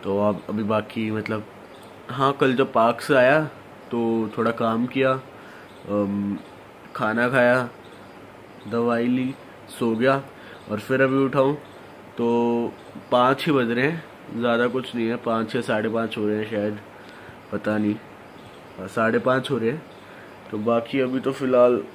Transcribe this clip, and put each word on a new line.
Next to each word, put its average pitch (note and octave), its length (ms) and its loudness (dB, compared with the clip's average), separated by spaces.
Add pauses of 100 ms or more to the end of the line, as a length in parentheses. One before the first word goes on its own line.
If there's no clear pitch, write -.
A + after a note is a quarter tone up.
तो G2+ 260 2
अब F#2 200 -4
अभी G#2+ 140 -2
बाकी A2 480 -2
मतलब, G#2+ 340 -4 (640)
हाँ, C3+ 320 0
कल C3 140 4
जब C3 180 2
पार्क A#2+ 280 4
से D3 140 0
आया C3+ 280 6 (480)
तो A2+ 460 0
थोड़ा A#2 140 2
काम A2+ 340 0
किया, C3 260 2 (760)
अम, G2+ 480 0 (580)
खाना A#2 340 0
खाया, B2 400 4 (1000)
दवाई A#2 400 0
ली, B2+ 280 0 (440)
सो A2+ 160 2
गया C3+ 280 2 (480)
और G#2 80 -2
फिर C3 220 0
अभी C3+ 160 4
उठा C3+ 220 2
हूँ C3+ 160 4 (640)
तो A#2 560 2 (380)
पाँच B2+ 340 4
ही E3 60 2
बज B2 200 2
रहे B2 160 2
हैं, E3 160 -4 (360)
ज़्यादा A#2+ 280 2
कुछ B2 280 -4
नहीं A2+ 120 0
है, A#2 80 -2
पाँच A2+ 400 -2
या A#2+ 60 0
साढ़े A2+ 280 0
पाँच A2+ 280 -2
हो G#2 100 -2
रहे G#2+ 100 0
हैं G#2+ 140 -4
शायद, G#2 260 -2 (760)
पता G#2+ 260 -2
नहीं, G#2+ 180 0 (840)
हाँ, F#2 80 -10
साढ़े A2+ 320 0
पाँच B2+ 320 0
हो C3 60 0
रहे A2+ 120 0
हैं। D#3 120 -4 (680)
तो A2 60 -6
बाकी A#2 420 0
अभी B2+ 200 0
तो C3 120 -2
फ़िलहाल B2 520 4 (100)